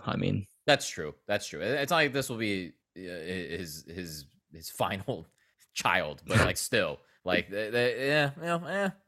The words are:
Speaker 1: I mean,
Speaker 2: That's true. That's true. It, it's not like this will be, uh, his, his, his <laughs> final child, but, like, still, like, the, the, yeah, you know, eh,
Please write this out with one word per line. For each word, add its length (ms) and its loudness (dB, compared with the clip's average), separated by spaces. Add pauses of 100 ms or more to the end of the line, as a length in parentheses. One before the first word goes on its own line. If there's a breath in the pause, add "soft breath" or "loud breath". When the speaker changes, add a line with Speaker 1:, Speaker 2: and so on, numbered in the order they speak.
Speaker 1:
I 120 -2
mean, 280 0 (220)
Speaker 2:
That's 200 4
true. 280 -8 (120)
That's 200 0
true. 140 -8
It, 180 0
it's 100 -2
not 80 4
like 160 4
this 160 -2
will 80 -4
be, 360 -2 (240)
uh, 40 -14
his, 840 -6
his, 380 -10 (280)
his 160 -14
<laughs> 20 -10
final 540 -4 (480)
child, 540 2
but, 120 4
like, 180 4
still, 420 2 (240)
like, 260 2
the, 220 -4
the, 260 4
yeah, 400 4
you 60 -10
know, 240 0
eh, 220 0 (180)